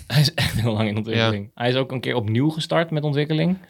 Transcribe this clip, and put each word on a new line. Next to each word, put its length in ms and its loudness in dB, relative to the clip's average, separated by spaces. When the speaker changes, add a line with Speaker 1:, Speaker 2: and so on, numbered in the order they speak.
Speaker 1:
Hij 140 4
is 120 2
echt 280 -2
heel 120 0
lang 160 0
in 80 -2
ontwikkeling. 480 0
Speaker 2:
Ja. 160 -12
Speaker 1:
Hij 80 2
is 60 2
ook 160 -2
een 80 -4
keer 160 -2
opnieuw 340 2
gestart 420 -2
met 120 -2
ontwikkeling. 540 0